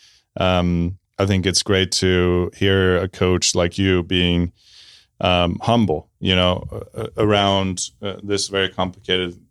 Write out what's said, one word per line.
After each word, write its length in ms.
um, 600
I 60
think 200
it's 160
great 300
to 640
hear 420
a 100
coach 460
like 240
you 240
being, 500
um, 420
humble, 460
you 140
know, 300
uh, 220
around, 760
uh, 220
this 240
very 200
complicated 680